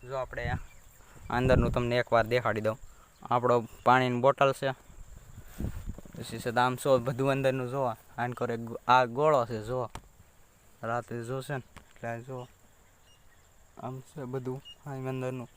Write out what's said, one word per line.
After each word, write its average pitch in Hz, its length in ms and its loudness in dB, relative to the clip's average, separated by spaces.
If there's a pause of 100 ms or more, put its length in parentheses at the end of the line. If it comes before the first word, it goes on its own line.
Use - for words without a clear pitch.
જો 131 140 -8
આપણે 123 400 -4 (720)
અંદરનું 123 420 4
તમને 120 260 0
એકવાર 117 300 4
દેખાડી 117 340 0
દઉં. 110 160 0 (520)
આપણો 120 380 4 (160)
પાણીની 123 360 6
બોટલ 135 340 4
છે. 135 180 -2 (1500)
પછી 113 220 -10
છે 120 120 -4
તો 117 80 2
આમ 127 160 4
સો 131 240 4
બધું 127 320 0
અંદરનું 135 380 0
જોવા. 127 260 -2 (220)
આન 120 160 -2
કરે 120 240 -4
ગો-, 117 300 -8
આ 127 180 8
ગોળો 131 400 2
છે 107 180 -6
જો. 120 260 -4 (960)
રાતે 117 400 -4
જોશે 131 300 -6
ને 131 100 -6 (320)
એટલે 117 140 -8
આ 117 80 -6
જો. 123 300 -12 (1300)
આમ 131 240 -10
છે 143 240 -12
બધું 127 360 -6 (240)
આ 143 80 -10
અંદરનું. 131 640 -6